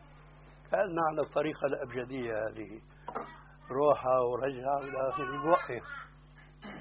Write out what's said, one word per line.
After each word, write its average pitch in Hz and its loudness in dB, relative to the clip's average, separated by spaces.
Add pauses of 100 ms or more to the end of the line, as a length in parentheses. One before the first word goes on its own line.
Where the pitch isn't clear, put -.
(720)
كأنها 170 2
على 156 -2
الطريقة 147 0
الأبجدية 127 -4
هذه، 107 -4 (880)
روحة 127 6
ورجعة 127 0
وإلى 135 -2
آخره، 143 -4
بوقف 151 2 (960)